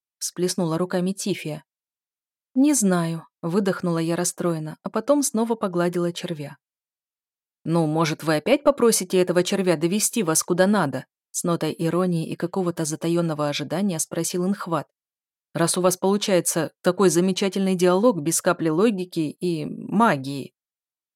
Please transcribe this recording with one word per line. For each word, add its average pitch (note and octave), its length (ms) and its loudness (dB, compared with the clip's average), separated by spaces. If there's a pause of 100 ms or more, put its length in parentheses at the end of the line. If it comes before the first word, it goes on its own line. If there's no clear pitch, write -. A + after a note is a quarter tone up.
(200)
всплеснула F3 580 -2
руками F3+ 340 -2
Тифия. E3 540 -6 (920)
"Не C#4+ 180 4
знаю", F3 540 0 (160)
выдохнула F3+ 560 0
я E3 160 0
расстроенно, E3 640 -4
а F#3+ 80 -10
потом C#4 320 2
снова A3+ 340 0
погладила F3 580 0
червя. D3+ 440 -10 (1080)
"Ну, E3 200 2
может, D#3 380 0
вы D#3 140 2
опять C#4 260 2
попросите A3+ 560 2
этого F3+ 240 2
червя F3+ 340 0
довести F#3 460 0
вас D#3+ 180 0
куда F3+ 240 2
надо?" D#3+ 400 0 (260)
с - 120 -8
нотой E3 340 -2
иронии E3 500 0
и - 80 -8
какого-то E3+ 500 -4
затаенного D#3+ 640 -2
ожидания D#3 500 -4
спросил F3+ 460 -4
Инхват. F3 420 -4 (640)
"Раз E3+ 240 0
у F3+ 40 0
вас F3+ 160 2
получается F#3+ 760 0 (100)
такой F#3 280 4
замечательный F#3+ 640 0
диалог F3+ 460 4
без E3 200 -2
капли E3 280 0
логики F3+ 720 0
и E3 260 -2
магии". C#3+ 880 -2 (640)